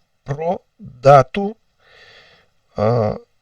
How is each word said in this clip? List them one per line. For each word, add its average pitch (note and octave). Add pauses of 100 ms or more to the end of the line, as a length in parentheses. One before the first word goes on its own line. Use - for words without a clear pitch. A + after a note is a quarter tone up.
(240)
про D#3+ (180)
дату, F#3+ (1200)
е, A2 (300)